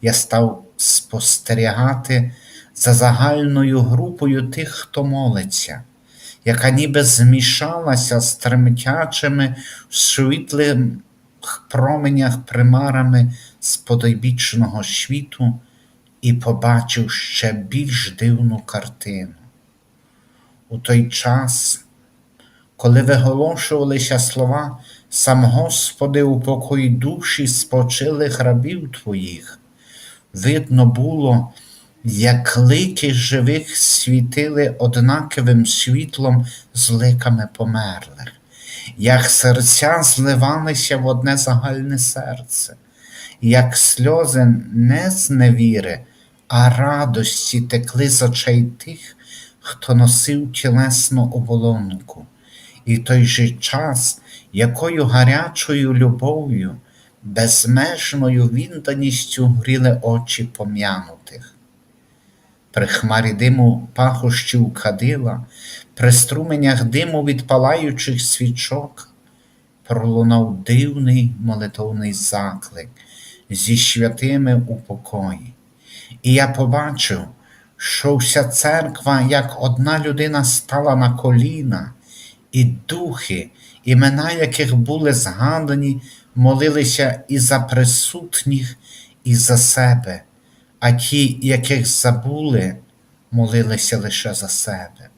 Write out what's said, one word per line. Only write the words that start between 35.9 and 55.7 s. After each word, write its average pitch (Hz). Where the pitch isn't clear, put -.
з -
ликами 117
померлих, 95
як 123
серця 127
зливалися 139
в 127
одне 131
загальне 135
серце, -
як 120
сльози 131
не 131
з 185
невіри, 117
а 123
радості 127
текли 120
з 127
очей 120
тих, -
хто -
носив 123
тілесну 127
оболонку, 113
і 117
в 120
той 127
же 120
час, 135
якою 127
гарячою 135